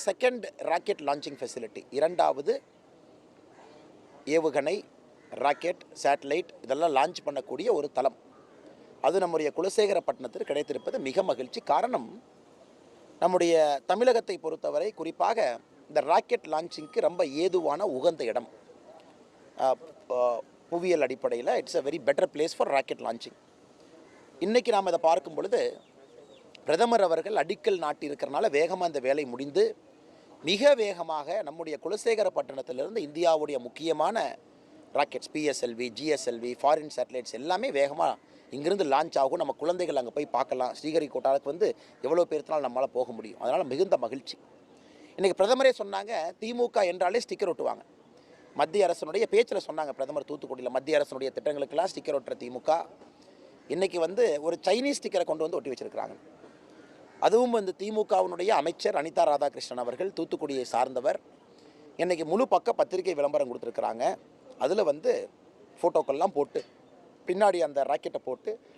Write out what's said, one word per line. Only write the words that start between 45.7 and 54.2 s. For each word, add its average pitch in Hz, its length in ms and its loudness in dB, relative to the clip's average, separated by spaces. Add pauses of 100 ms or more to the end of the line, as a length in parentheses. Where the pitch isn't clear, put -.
சொன்னாங்க, 202 260 -6 (280)
திமுக 240 440 0
என்றாலே 185 440 2
ஸ்டிக்கர் 180 280 -2
ஒட்டுவாங்க. 117 240 -4 (760)
மத்திய 160 320 2
அரசினுடைய 170 440 -2
பேச்சுல 214 360 2
சொன்னாங்க 151 240 -6
பிரதமர் 135 380 -6
தூத்துக்குடியில, 127 400 -8
மத்திய 131 300 0
அரசினுடைய 135 380 -2
திட்டங்களுக்கெல்லாம் 147 580 -2
ஸ்டிக்கர் 151 240 -2
ஒட்டுற 127 200 -8
திமுக 127 480 -2 (840)
இன்னைக்கு 175 320 0
வந்து 165 420 2